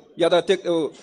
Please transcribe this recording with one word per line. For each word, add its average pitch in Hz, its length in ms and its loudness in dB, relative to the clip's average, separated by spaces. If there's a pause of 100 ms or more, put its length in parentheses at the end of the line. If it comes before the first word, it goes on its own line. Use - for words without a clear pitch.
(180)
या 165 100 2
त 170 60 0
टेक-, 170 560 0 (120)